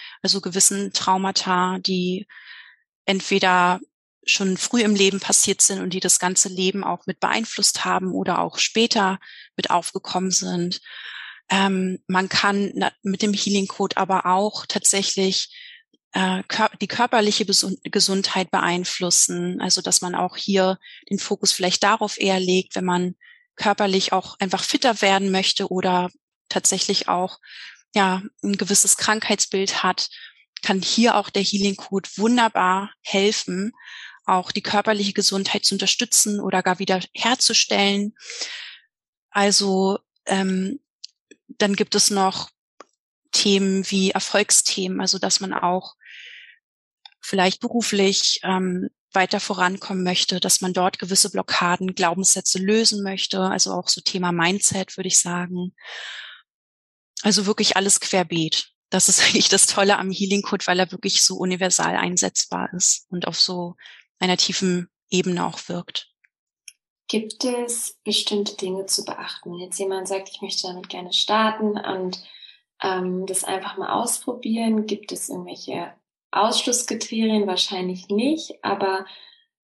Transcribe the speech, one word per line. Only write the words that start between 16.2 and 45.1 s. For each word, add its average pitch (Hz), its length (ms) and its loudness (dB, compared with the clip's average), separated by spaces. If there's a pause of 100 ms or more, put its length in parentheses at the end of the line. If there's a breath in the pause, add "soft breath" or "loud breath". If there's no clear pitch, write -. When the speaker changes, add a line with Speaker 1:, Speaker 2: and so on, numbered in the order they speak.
Speaker 1:
kör-, - 220 0 (100)
die 196 80 -4
körperliche 220 560 2
Besun-, 190 400 0
Gesundheit 196 640 0
beeinflussen. 180 1120 0
Also, 185 200 0
dass 185 200 2
man 180 140 -4
auch 180 220 -2
hier 190 420 2 (320 loud breath)
den 196 80 -2
Fokus - 340 0
vielleicht 185 300 0
darauf 214 360 2
eher 190 220 2
legt, 185 340 2
wenn 190 100 -4
man 180 300 0 (400 soft breath)
körperlich 196 580 2
auch - 280 -2
einfach 196 240 -2
fitter 247 380 2
werden 196 280 4
möchte 190 380 0
oder 180 420 0 (380)
tatsächlich - 600 0
auch, 180 300 -2 (560 loud breath)
ja, 190 280 2 (200)
ein 202 140 -2
gewisses - 400 2
Krankheitsbild 208 840 0
hat, - 260 0 (540 loud breath)
kann 196 200 0
hier - 340 4
auch 202 140 0
der 196 120 0
Healing 196 340 0
Code - 400 -6
wunderbar 202 720 2 (120)
helfen, 196 720 0 (520 loud breath)
auch 185 260 0
die 202 120 -4
körperliche 208 500 0
Gesundheit 196 520 0
zu - 120 2
unterstützen 208 640 0
oder 196 220 0
gar 185 180 0
wieder 190 200 0 (140)
herzustellen. 208 1000 2 (1160 loud breath)
Also, 196 680 2 (280)
ähm, 190 540 0 (680)
dann 202 280 0
gibt - 180 -2
es 208 160 4
noch 190 400 0 (800)
Themen 196 580 2
wie 190 200 2
Erfolgsthemen, 190 920 0
also 190 180 0